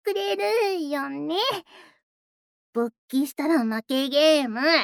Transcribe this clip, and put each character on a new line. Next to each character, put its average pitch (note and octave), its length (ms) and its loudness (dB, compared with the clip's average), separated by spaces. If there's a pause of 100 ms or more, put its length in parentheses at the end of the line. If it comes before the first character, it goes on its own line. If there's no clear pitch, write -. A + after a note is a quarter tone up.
く G4+ 100 -2
れ G4 240 -2
る G4+ 520 0
よ C#4 200 -4
ね？ D4 280 -6 (1400)
勃 A#3 200 -2 (160)
起 C4+ 200 0
し - 60 -16
た C#4+ 120 -4
ら D4+ 180 2
負 A3 200 -4
け C4+ 240 -2
ゲ D4+ 320 4
ー B3+ 80 -2
ム。 A3 120 -6 (240)